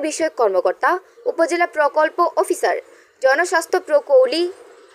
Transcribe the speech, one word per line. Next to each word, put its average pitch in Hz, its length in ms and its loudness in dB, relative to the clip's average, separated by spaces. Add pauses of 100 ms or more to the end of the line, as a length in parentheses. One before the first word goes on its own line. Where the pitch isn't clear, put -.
বিষয়ক 302 340 -4
কর্মকর্তা, 190 480 0 (360)
উপজেলা 339 500 0
প্রকল্প 302 420 0 (240)
অফিসার, 240 340 -2 (460)
জনস্বাস্থ্য 339 640 0
প্রকৌশলী 285 560 2 (520)